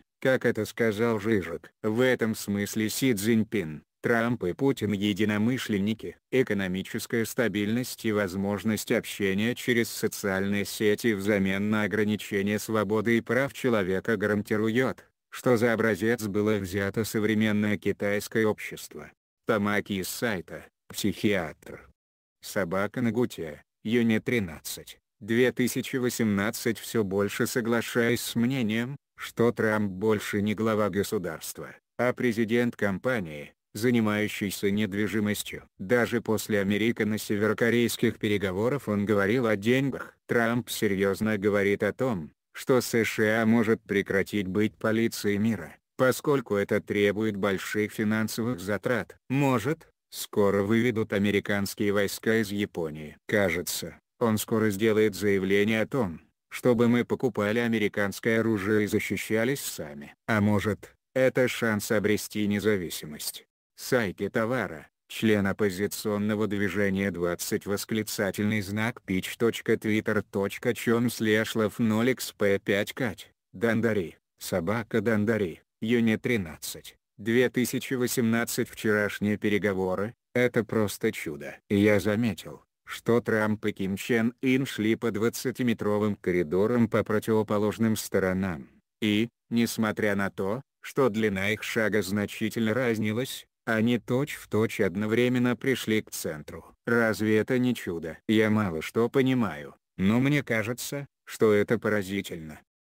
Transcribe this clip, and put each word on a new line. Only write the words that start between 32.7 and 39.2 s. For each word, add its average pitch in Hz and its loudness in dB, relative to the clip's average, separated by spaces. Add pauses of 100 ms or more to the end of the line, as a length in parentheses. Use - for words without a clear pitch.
компании, 92 -4 (180)
занимающейся 107 0
недвижимостью. 104 -2 (120)
Даже 113 2
после 107 0
американо-северокорейских 110 0
переговоров 104 -2
он 104 0
говорил 107 2